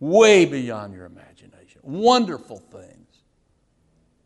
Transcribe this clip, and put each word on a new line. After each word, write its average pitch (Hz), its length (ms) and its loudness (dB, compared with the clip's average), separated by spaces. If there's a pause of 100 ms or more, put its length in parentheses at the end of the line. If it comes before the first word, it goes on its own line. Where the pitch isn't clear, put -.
way 190 440 4
beyond 117 500 -8
your 92 100 -20
imagination. - 800 -20
Wonderful 180 760 -2
things. - 480 -20 (1200)